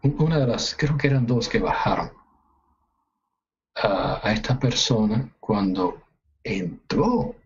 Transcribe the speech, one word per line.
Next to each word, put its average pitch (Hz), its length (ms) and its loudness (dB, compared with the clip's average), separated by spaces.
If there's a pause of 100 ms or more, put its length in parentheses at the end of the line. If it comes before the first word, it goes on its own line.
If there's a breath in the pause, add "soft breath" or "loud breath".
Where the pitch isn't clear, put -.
un-, 143 180 2
una 160 160 4
de 131 80 4
las, 110 300 -2
creo 151 200 0
que 143 120 2
eran 131 180 4
dos 117 220 0
que 113 100 0
bajaron - 540 0 (1600)
a, 95 540 -2
a 107 40 2
esta 110 260 -2
persona 113 840 0
cuando 95 640 -2 (420)
entró 147 880 -2 (120)